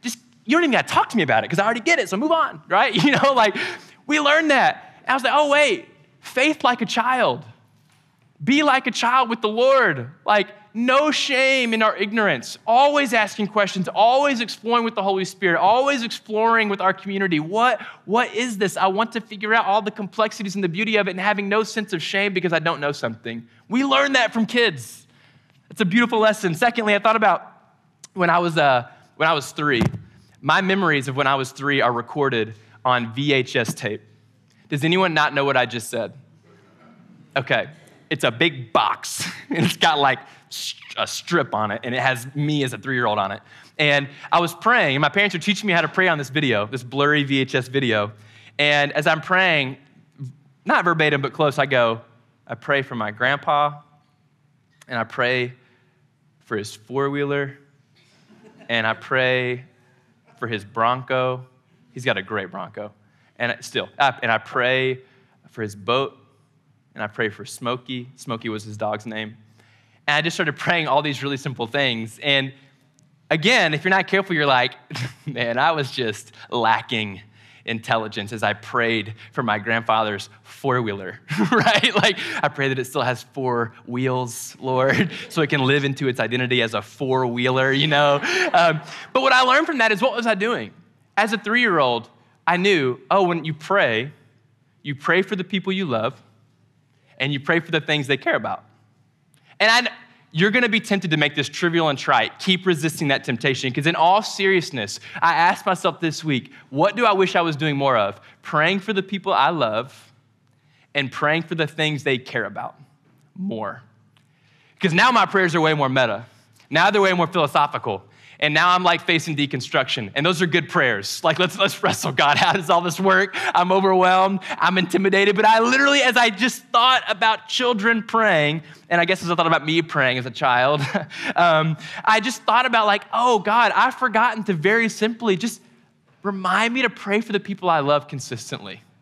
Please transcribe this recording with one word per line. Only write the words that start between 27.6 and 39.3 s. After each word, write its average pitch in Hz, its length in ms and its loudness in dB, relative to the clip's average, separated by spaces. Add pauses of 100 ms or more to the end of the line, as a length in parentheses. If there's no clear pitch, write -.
when 175 160 0
I 170 100 4
was, 170 180 0
uh, 131 300 4 (300)
when 156 100 2
I 165 60 4
was 143 180 -4
three. 143 320 0 (580)
My 160 200 2
memories 180 460 0
of 135 80 -6
when 139 120 0
I 139 80 2
was 131 160 -4
three 139 300 -2
are 123 100 2
recorded 117 640 -2 (280)
on 120 300 0
V 143 200 0
H 131 220 0
S 117 180 0
tape. 107 280 -8 (680)
Does 147 140 -4
anyone 175 300 2
not 151 200 0
know 139 120 0
what 135 100 2
I 127 100 4
just 117 240 -8
said? 110 240 -6 (1200)
Okay. 131 340 -2 (400)
It's 156 160 -4
a 123 60 2
big 131 420 -2
box, - 520 -2 (140)